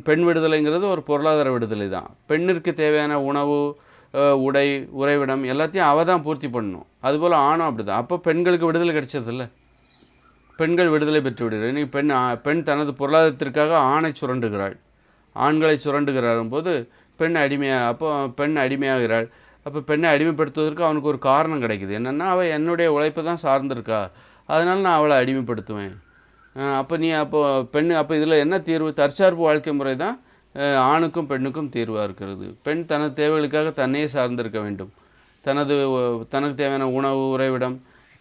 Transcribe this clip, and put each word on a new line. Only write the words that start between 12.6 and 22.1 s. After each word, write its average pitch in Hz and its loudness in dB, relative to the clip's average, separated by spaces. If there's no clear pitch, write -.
தனது 143 0
பொருளாதாரத்திற்காக 147 2
ஆணை 151 2
சுரண்டுகிறாள், 113 -4
ஆண்களை 156 2
சுரண்டுகிறாரும் 127 0
போது 165 -2
பெண் 165 0
அடிமையா-, 139 0
அப்போ 123 -2
பெண் 147 -2
அடிமையாகிறாள். 131 0
அப்போ 147 -8
பெண்ணை 151 0
அடிமைப்படுத்துவதற்கு 156 0
அவனுக்கு 151 0
ஒரு 127 -2
காரணம் 143 2
கிடைக்குது. 101 -4
என்னன்னா, 135 -4